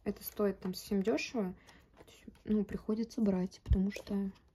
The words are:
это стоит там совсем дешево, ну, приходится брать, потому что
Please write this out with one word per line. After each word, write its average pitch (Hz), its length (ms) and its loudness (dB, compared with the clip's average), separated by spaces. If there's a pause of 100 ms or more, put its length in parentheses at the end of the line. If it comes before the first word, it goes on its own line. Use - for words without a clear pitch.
это 202 200 -6
стоит 196 360 -2
там 185 140 -4
совсем 196 280 -2
дешево, 214 520 0 (920)
ну, 214 200 2
приходится 220 560 -4
брать, 190 440 2
потому - 280 4
что 196 380 -4 (240)